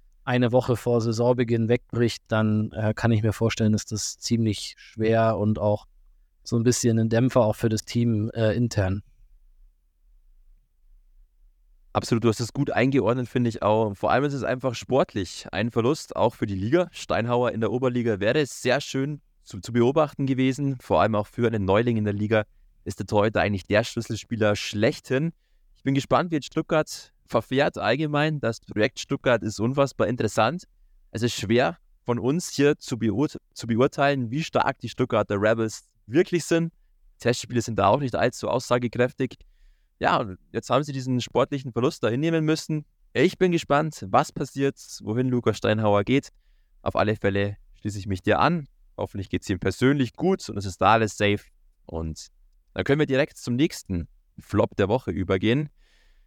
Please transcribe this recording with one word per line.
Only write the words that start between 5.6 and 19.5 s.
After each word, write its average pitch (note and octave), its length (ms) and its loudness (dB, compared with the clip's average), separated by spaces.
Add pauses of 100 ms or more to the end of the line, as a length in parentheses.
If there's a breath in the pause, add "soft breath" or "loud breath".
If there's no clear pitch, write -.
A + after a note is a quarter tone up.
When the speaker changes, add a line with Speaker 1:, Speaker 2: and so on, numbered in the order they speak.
Speaker 1:
so - 140 -2
ein A2+ 60 2
bisschen A#2 340 4
ein A2 120 2
Dämpfer B2 320 2
auch G#2+ 140 2
für A#2 140 0
das A2 160 -2
Team, A#2 480 0
äh, A2 220 0
intern. G2+ 480 0 (3000)
Speaker 2:
Absolut, A2+ 300 -2
du A#2 60 6
hast G#2+ 100 -2
es A#2 140 -6
gut C3+ 180 -2
eingeordnet, B2 580 0
finde B2 200 0
ich A2+ 120 -8
auch. G#2+ 340 2
Vor - 160 -2
allem B2+ 120 2
ist C#3+ 100 -2
es C3 100 -6
einfach B2+ 300 -2
sportlich - 800 -2
ein A2 180 -2
Verlust, A#2+ 460 -2
auch A2+ 180 2
für - 140 -4
die G2+ 80 -4
Liga. C3 360 0
Steinhauer A#2+ 600 0
in A2 100 -4
der A2 100 0
Oberliga A#2+ 480 0
wäre B2+ 280 2
sehr C3 340 -2
schön C#3 400 -6 (220)
zu, - 160 -14